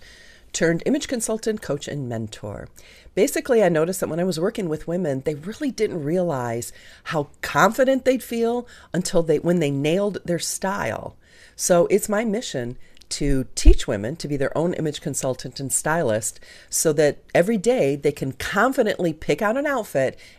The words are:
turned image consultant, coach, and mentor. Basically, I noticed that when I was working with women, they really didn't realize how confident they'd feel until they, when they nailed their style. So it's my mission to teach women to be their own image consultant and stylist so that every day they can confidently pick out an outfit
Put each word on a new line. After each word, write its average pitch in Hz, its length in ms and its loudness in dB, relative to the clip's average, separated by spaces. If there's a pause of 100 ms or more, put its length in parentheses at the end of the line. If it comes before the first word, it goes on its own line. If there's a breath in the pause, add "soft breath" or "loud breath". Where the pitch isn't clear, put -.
(520 loud breath)
turned 170 340 0
image 277 220 0
consultant, 220 520 -4
coach, - 280 -6
and 135 200 -6
mentor. 107 600 -8 (480 loud breath)
Basically, 247 480 2
I 175 40 6
noticed 165 300 2
that - 100 -4
when 160 120 -4
I 175 40 0
was 175 140 -2
working 190 300 -2
with 156 180 -6
women, 160 380 -2
they 151 100 -2
really 208 380 -8
didn't 208 320 -2
realize 139 680 -2 (300 loud breath)
how 151 280 -6 (120)
confident 254 600 2
they'd 254 180 2
feel 233 460 -4 (260 loud breath)
until 170 300 2
they, 156 160 2
when 175 180 2
they 143 140 0
nailed 170 520 0
their 170 140 -2
style. 180 800 -6 (400 soft breath)
So 175 320 4
it's 202 200 2
my 214 160 0
mission 147 540 -4 (300 soft breath)
to 135 480 0
teach - 320 10
women 113 260 -4
to 160 140 -10
be 147 80 -2
their 135 200 -2
own 165 180 0
image 151 260 -4
consultant 131 580 -6
and 139 140 -6
stylist 151 680 -2 (300 loud breath)
so - 240 0
that 147 320 2 (100)
every 190 240 4
day 180 380 2
they 143 160 0
can 139 180 -6
confidently 208 840 0
pick - 300 -2
out 220 140 0
an 285 100 -2
outfit 196 500 -2 (220 loud breath)